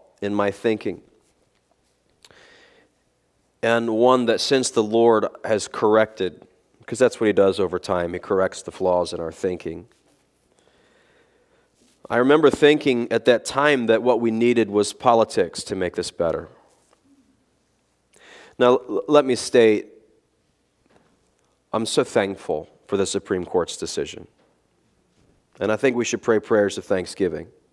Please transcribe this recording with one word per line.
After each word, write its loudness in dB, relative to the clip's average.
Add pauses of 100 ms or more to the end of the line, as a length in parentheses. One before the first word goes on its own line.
(220)
in -6
my -2
thinking, -6 (2500)
and 0
one 4
that 0
since 0
the 0
Lord 2 (180)
has -2
corrected, -2 (380)
'cause -10
that's 2
what 2
He 2
does 2
over -2
time, -4
He -8
corrects -2
the -16
flaws -2
in -10
our -8
thinking. -8 (2250)
I -2
remember 6
thinking 2
at 0
that 4
time 0
that 4
what 0
we 0
needed 2
was 0
politics 0
to -8
make -4
this -6
better. -4 (2000)
Now, 4
l-, -6
let 6
me 0
state, 2 (1800)
I'm -4
so -2
thankful -4 (180)
for -6
the 0
Supreme -6
Court's -4
decision. -10 (1300)
And -2
I -2
think 0
we -2
should -6
pray 2
prayers 0
of -12
thanksgiving. -4 (240)